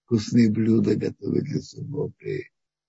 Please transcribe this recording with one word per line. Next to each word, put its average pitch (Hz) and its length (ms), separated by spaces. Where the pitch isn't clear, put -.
вкусные 117 400
блюда 110 440
готовить - 500
для - 160
субботы, - 880